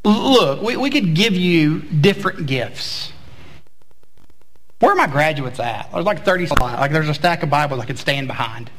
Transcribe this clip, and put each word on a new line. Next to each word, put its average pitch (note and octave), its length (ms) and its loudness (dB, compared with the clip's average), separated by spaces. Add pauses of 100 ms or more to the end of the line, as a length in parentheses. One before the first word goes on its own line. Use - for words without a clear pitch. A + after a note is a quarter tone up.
L-, A#3+ 280 4
look, D#3 300 4
we, A#3 140 -2
we C4 140 0
could G3 240 2
give G3+ 200 4
you E3+ 480 4
different F#3 640 2
gifts. - 640 -6 (1700)
Where G4 120 6
are G4+ 40 2
my D#4 100 4
graduates C#3+ 540 0
at? A2+ 320 -4
There's, E3+ 120 -2
like, G3 200 -2
thirty F3+ 220 2
slides. B2 340 0
Like, C#3+ 100 2
there's D#3 180 2
a D3+ 60 0
stack E3+ 280 0
of D3 80 -2
Bibles C#3+ 300 0
I A2+ 40 -6
could A#2+ 140 -6
stand C#3 280 -2
behind. A#2 520 -8